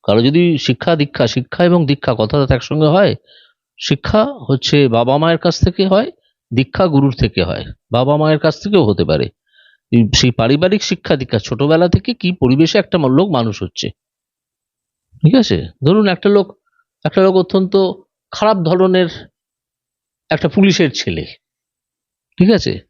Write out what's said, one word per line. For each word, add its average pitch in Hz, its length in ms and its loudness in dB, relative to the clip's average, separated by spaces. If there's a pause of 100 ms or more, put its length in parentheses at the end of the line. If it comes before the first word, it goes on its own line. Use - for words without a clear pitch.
কারো 110 200 2
যদি 160 360 2
শিক্ষা 160 380 -2
দীক্ষা, 143 300 -2
শিক্ষা - 380 -4
এবং 175 220 2
দীক্ষা 131 320 -2
কথাটা 127 280 0
তো 135 80 0
একসঙ্গে 151 320 -2
হয়। 170 280 2 (680)
শিক্ষা 214 460 -2 (220)
হচ্ছে 139 400 2
বাবা 120 300 0
মায়ের 165 200 0
কাছ - 220 -4
থেকে 185 260 0
হয়, 208 240 0 (440)
দীক্ষা 135 320 0
গুরুর 139 320 2
থেকে 98 240 -2
হয়, - 220 -6 (260)
বাবা 127 260 0
মায়ের 151 220 0
কাছ - 240 -2
থেকেও 202 220 2
হতে 92 200 0
পারে। 71 240 -2 (600)
এই, 117 240 4
সেই 127 160 2
পারিবারিক 151 520 0
শিক্ষা - 340 -2
দীক্ষা, 123 220 -4
ছোটবেলা 151 500 0
থেকে 233 260 -2
কি 180 180 -4
পরিবেশে 147 460 2
একটা 180 200 -2
মা-, 135 120 0
লোক 180 200 2
মানুষ 113 320 -4
হচ্ছে, - 280 -10 (1300)
ঠিক 175 100 4
আছে? 104 320 0 (200)
ধরুন 202 220 2
একটা 185 200 -2
লোক, 202 300 0 (460)
একটা 190 180 0
লোক 190 140 4
অত্যন্ত 185 560 0 (380)
খারাপ 214 260 0
ধরনের 180 500 2 (1200)
একটা 156 180 -2
পুলিশের 185 460 2
ছেলে, 80 300 -6 (1120)
ঠিক 190 140 4
আছে? 98 380 -4